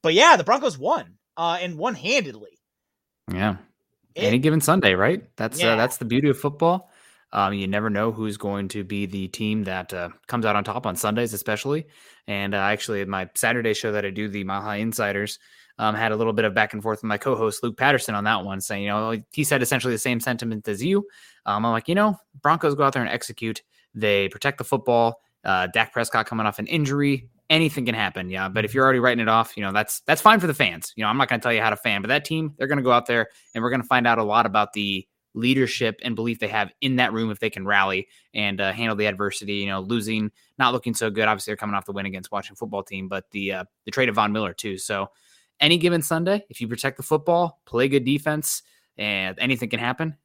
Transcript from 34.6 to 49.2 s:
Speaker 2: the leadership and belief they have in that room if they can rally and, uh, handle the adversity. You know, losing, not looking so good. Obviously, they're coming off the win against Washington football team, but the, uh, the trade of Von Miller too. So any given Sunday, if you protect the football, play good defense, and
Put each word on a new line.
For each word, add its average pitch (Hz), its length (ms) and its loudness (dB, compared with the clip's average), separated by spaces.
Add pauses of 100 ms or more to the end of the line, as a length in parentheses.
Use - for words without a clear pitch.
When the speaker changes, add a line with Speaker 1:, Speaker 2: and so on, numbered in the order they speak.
Speaker 2:
the 101 340 -4 (260)
leadership 123 720 0
and 117 120 -4
belief 113 240 -2
they 107 80 -4
have 104 240 -2 (100)
in 131 160 0
that 117 160 2
room 113 180 -2
if 98 80 -8
they 113 100 0
can 95 160 -10
rally 98 420 2 (260)
and, 101 260 -2
uh, 95 140 0
handle 110 220 -2
the 107 100 0
adversity. 101 480 -2
You 101 140 -4
know, 98 120 -4
losing, 107 520 -2 (280)
not 127 140 4
looking 120 200 -2
so 110 160 -2
good. 107 180 0
Obviously, 107 240 -2
they're 101 60 -6
coming 104 180 -6
off 98 100 -4
the 101 80 -10
win 98 120 -6
against 95 260 -10
Washington 101 260 -8
football 98 260 -6
team, 95 240 -10
but 95 240 -8
the, 98 220 -4
uh, 92 100 -8 (220)
the 107 60 -14
trade 127 180 2
of 104 60 -2
Von 104 160 4
Miller 104 220 -2
too. 98 240 -8
So 98 320 -4 (500)
any 160 180 6
given 170 240 2
Sunday, 175 480 0
if - 120 -12
you 117 60 -4
protect 120 300 -4
the - 60 -10
football, 165 640 0
play 127 220 0
good 135 180 2
defense, 151 580 -2 (340)
and 95 420 -4